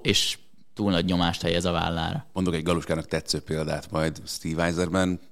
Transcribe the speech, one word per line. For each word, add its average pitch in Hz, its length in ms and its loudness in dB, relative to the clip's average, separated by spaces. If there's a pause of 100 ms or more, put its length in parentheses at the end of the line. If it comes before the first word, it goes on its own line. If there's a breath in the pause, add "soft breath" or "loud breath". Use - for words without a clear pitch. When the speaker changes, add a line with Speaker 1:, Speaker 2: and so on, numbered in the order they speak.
Speaker 1:
és - 360 2 (360)
túl 104 160 0
nagy 87 140 4
nyomást 87 380 2
helyez 87 220 2
a 90 60 2
vállára. 82 640 0
Speaker 2:
Mondok 92 220 2
egy 80 80 0
Galuskának 82 440 0
tetsző 78 340 -2
példát 78 500 -4
majd. 80 360 0
Steve 82 380 -2
Eiserman 87 560 2 (120)